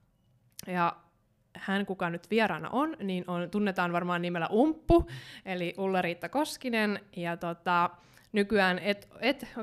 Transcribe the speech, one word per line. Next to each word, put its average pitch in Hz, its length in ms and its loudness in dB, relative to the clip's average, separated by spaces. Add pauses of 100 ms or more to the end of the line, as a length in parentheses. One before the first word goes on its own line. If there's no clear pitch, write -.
(680)
Ja 175 280 0 (600)
hän, 196 300 -2
kuka 185 240 -4
nyt 170 200 -8
vieraana 185 400 0
on, 311 340 0
niin 185 240 -2
on, 175 220 -2
tunnetaan 190 440 0
varmaan 175 280 0
nimellä 175 320 -2
Umppu, 320 540 4 (380)
eli 180 320 -4
Ulla-Riitta 180 520 0
Koskinen. 226 720 -2 (160)
Ja 170 220 -4
tota, 175 520 0 (420)
nykyään 202 480 4
et, 202 300 -2 (100)
et 254 260 0 (180)